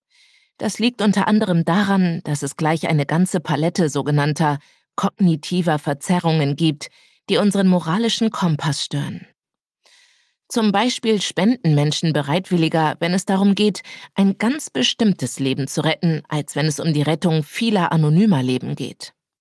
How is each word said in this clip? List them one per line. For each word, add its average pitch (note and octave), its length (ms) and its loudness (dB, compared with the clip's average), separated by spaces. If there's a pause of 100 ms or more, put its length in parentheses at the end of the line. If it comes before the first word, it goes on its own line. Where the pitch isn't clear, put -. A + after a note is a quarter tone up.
(580)
Das - 220 -6
liegt A#3 220 -2
unter G3+ 260 2
anderem F#3+ 380 2
daran, F#3 580 0
dass D3 180 -4
es C#3 140 -8
gleich D#3+ 320 0
eine D3 180 2
ganze F3 340 0
Palette D#3 500 0
sogenannter D3 720 0 (360)
kognitiver E3+ 840 0
Verzerrungen D#3+ 800 0
gibt, D#3 340 -2 (400)
die F3+ 80 2
unseren G3 300 2
moralischen F#3 600 0
Kompass D#3 560 -2
stören. F3 400 -8 (1200)
Zum G#3+ 220 0
Beispiel A3 500 0
spenden F#3+ 520 0
Menschen D3 400 0
bereitwilliger, D#3+ 840 0
wenn E3+ 140 -2
es F#3+ 120 -2
darum G3 300 2
geht, G#3 260 0 (320)
ein G3 240 2
ganz C#4 320 -4
bestimmtes - 720 -2
Leben C3+ 280 -2
zu - 160 -4
retten, D#3+ 440 0
als D3 280 -6
wenn D3+ 120 0
es D3+ 120 -2
um D#3+ 140 0
die D3 80 2
Rettung D#3 420 0
vieler G#3 480 0
anonymer D#3+ 520 4
Leben B2+ 320 -2
geht. - 380 -12 (280)